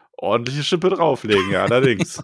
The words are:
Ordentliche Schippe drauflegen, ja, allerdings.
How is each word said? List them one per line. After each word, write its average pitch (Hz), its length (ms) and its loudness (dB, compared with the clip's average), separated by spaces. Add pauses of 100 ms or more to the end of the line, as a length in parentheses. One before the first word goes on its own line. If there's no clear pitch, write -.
(160)
Ordentliche 120 460 -2
Schippe 180 280 0
drauflegen, 120 600 0
ja, 95 140 0
allerdings. 120 600 0